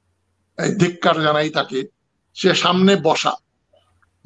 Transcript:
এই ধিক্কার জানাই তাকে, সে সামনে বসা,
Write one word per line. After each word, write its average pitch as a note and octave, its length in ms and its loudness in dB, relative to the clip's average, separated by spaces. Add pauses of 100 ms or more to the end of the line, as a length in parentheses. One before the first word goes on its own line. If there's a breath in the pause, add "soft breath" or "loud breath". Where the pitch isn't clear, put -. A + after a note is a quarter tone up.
(640)
এই - 100 -8
ধিক্কার F3 480 0
জানাই D3+ 280 0
তাকে, C3+ 360 -6 (480)
সে F3+ 200 2
সামনে F#3 420 4
বসা, D3+ 360 0 (920)